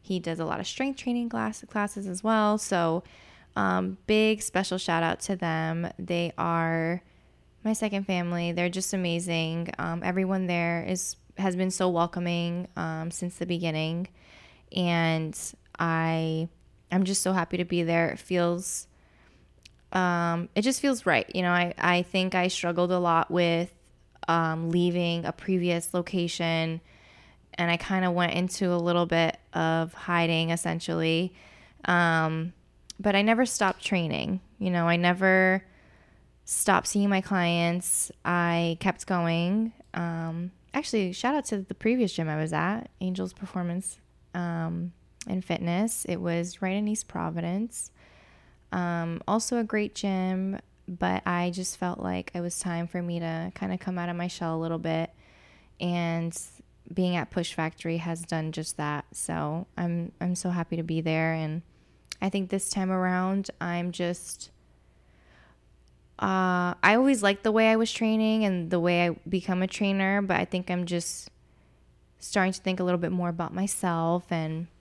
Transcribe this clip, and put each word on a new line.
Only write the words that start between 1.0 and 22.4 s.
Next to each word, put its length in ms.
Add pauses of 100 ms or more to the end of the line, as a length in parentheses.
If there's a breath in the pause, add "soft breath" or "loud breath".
training 300
class-, 380
classes 380
as 160
well. 360
So, 440 (540 loud breath)
um, 500
big 360
special 360
shout 240
out 200
to 120
them. 540 (100)
They 400
are 640 (640 soft breath)
my 80
second 320
family. 480
They're 160
just 260
amazing. 840
Um, 260
everyone 420
there 400
is, 300 (220)
has 180
been 140
so 180
welcoming, 880
um, 340
since 260
the 100
beginning, 600 (680 loud breath)
and 600 (420)
I, 680 (420)
I'm 140
just 180
so 100
happy 240
to 80
be 180
there. 280
It 80
feels, 680 (1040 soft breath)
um, 640
it 80
just 180
feels 240
right. 300
You 80
know, 100
I, 260
I 240
think 320
I 140